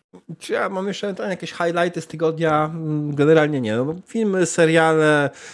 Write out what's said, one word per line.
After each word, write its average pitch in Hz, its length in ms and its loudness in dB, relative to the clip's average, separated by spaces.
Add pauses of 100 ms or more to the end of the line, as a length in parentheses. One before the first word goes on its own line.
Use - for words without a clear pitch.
(380)
Czy - 140 -10
ja 202 160 -2
mam 190 200 -6
jeszcze 196 260 -6
tam 208 160 -6
jakieś 175 220 -8
highlighty 175 480 -2
z 156 60 -14
tygodnia? 156 640 0 (380)
Generalnie 147 520 4
nie. 110 160 -2
No, 127 80 0
bo 156 100 -6 (120)
filmy, 196 400 0
seriale, 160 840 4 (240)